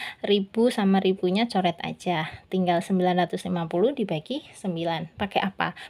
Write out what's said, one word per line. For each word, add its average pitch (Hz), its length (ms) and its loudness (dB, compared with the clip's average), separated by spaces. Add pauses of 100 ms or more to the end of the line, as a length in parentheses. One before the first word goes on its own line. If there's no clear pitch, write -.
(260)
Ribu 208 480 2
sama 196 240 4
ribunya 190 480 2
coret 185 400 0
aja. 160 400 -4 (240)
Tinggal 180 320 2
sembilan 180 400 2
ratus 175 240 -4
lima 170 240 -4
puluh 208 240 2
dibagi 208 480 -4 (160)
sembilan. 165 560 -4
Pakai 196 320 -2
apa? 170 320 -4 (120)